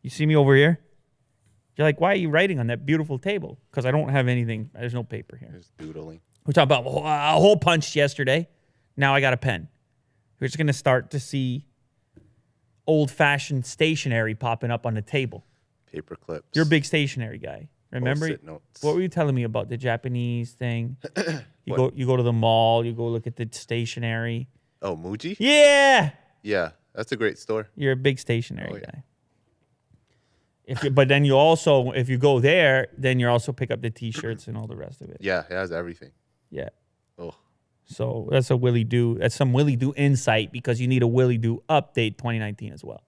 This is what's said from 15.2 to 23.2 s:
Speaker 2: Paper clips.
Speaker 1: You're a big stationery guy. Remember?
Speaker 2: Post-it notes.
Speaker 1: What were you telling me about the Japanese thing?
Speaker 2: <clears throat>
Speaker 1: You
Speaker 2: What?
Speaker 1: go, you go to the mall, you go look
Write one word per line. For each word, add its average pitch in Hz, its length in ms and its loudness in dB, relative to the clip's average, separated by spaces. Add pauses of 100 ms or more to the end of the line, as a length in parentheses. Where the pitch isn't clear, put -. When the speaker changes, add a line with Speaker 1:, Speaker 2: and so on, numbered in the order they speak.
Speaker 2:
Paper - 300 -14
clips. - 380 -12
Speaker 1:
You're 156 100 2
a 151 40 0
big 147 160 2
stationery 131 540 -4
guy. - 300 -14 (220)
Remember? 131 380 -4
Speaker 2:
Post-it - 160 -10
notes. - 380 -18
Speaker 1:
What 151 120 0
were 175 60 0
you 185 80 -2
telling 151 260 0
me 120 100 0
about 107 240 -4
the 120 80 -8
Japanese 120 760 -4
thing? 120 440 -6 (200)
Speaker 2:
<clears throat> - 0 - (480)
Speaker 1:
You - 80 -8
Speaker 2:
What? - 40 -2
Speaker 1:
go, 127 180 0
you 131 120 -4
go 127 100 2
to 127 60 0
the 120 100 0
mall, 113 520 2
you 117 100 -6
go 117 140 -6
look 117 180 -6